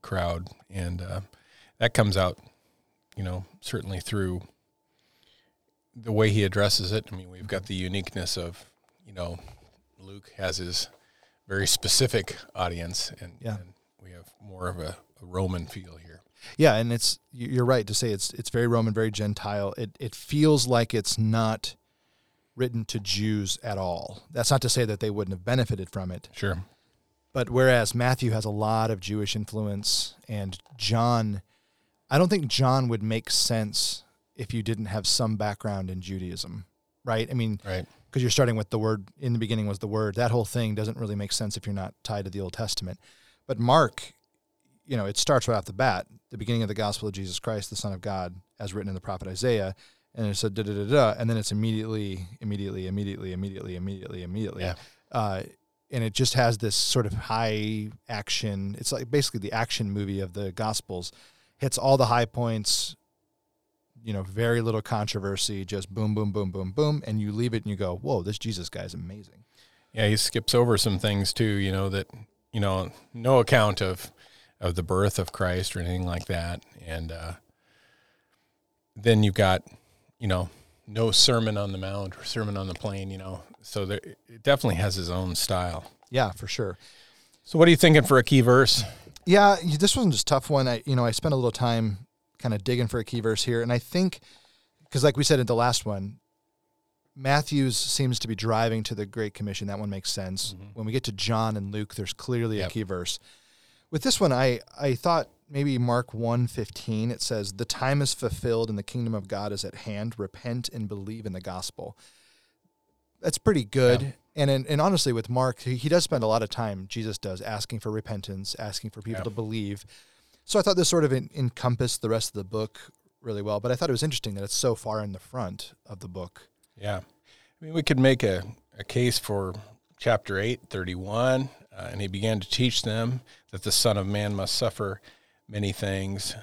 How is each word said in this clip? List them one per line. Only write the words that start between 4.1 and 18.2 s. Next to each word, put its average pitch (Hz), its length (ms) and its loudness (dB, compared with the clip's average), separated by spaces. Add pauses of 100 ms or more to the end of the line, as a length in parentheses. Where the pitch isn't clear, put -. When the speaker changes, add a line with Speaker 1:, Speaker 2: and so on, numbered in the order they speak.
Speaker 1:
the 113 180 -6
way 107 180 6
he 104 140 4
addresses 98 480 2
it. 107 200 -2
I 95 40 -10
mean, 90 140 -14
we've 92 160 -16
got 98 200 -4
the 101 80 -6
uniqueness 92 600 -4
of, 85 300 -10 (400)
you 107 60 -20
know, 87 260 -8 (600)
Luke 98 380 -20
has 90 220 -4
his 90 300 -6 (600)
very 98 180 0
specific - 680 2 (180)
audience, 85 640 -4
and, 87 200 -16
Speaker 2:
Yeah. 113 180 -8
Speaker 1:
and 92 140 -16 (300)
we 92 80 -20
have 87 220 -20 (100)
more 92 260 -8
of 87 100 -6
a, 82 180 -8 (260)
a - 20 -20
Roman 90 420 -2
feel 90 300 -16
here. 85 240 -20 (360)
Speaker 2:
Yeah, 147 200 6
and 117 160 0
it's, - 260 -2 (140)
you, 120 160 -10
you're 127 160 2
right 123 220 4
to 104 80 -6
say 117 180 0
it's, 98 220 -4